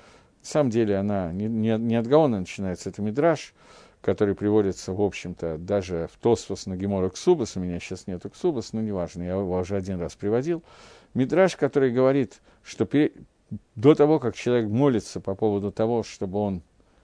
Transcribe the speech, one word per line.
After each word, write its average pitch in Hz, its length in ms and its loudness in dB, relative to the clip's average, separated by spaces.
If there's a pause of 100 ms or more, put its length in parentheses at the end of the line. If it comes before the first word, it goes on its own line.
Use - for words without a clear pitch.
(400)
на - 80 -20
самом 143 220 2
деле 107 260 2
она 98 360 -2
не, 101 140 -4
не, 110 320 0
не 117 160 0
от 117 140 0
Гаона 139 320 4
начинается, 92 480 -6
это 95 120 -10
Мидраш, 135 540 0 (460)
который 101 340 0
приводится, 101 580 0
в 90 80 -2
общем-то, 87 580 -4
даже 87 540 -4
в - 60 -20
Тосфос - 480 0
на 92 100 -6
Гемора 95 340 -2
Ксубас, 156 460 0
у 95 40 -4
меня 87 180 -4
сейчас - 300 -12
нету 92 200 -8
Ксубас, 147 440 -4
но 113 80 -6
неважно, 92 420 -6
я 90 120 -4
его 92 220 -2
уже 92 200 -4
один 92 240 -6
раз 80 160 -8
приводил. 135 480 -2 (500)
Мидраш, 156 420 2
который 135 360 2
говорит, 131 480 2 (240)
что - 220 -2
пере-, 143 260 2 (640)
до 135 180 8
того, 151 240 4
как 120 160 -4
человек 120 340 0
молится 113 520 0
по 98 160 -4
поводу 101 340 0
того, 113 320 0
чтобы 98 380 -6
он 98 220 -2 (420)